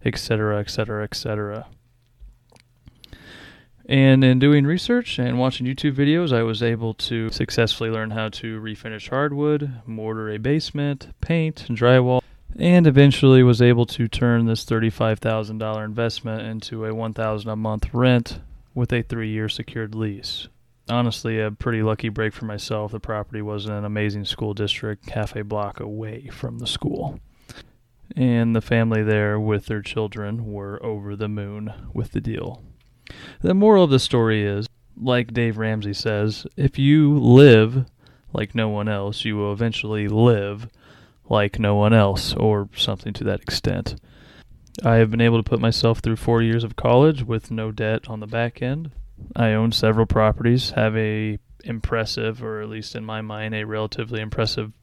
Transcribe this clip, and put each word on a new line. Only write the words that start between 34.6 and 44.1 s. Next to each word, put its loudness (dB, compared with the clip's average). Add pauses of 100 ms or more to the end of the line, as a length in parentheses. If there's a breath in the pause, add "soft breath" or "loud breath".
like -2
Dave -2
Ramsey -4
says, -4 (100)
if -2
you 4
live 10 (480 soft breath)
like -6
no -2
one -4
else, -6
you -4
will -4
eventually -4
live 2 (600 soft breath)
like 0
no 2
one 4
else, 2
or 0
something -6
to -8
that -4
extent. -6 (840 soft breath)